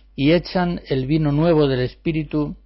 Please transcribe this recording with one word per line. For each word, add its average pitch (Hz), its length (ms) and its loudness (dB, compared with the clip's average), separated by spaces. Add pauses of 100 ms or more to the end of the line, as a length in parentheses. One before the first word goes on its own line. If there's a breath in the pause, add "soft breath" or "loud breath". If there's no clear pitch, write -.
(140)
y 139 200 2
echan 175 560 -2
el 131 160 -2
vino 151 260 0
nuevo 151 380 4
del 127 100 0
Espíritu 151 880 -4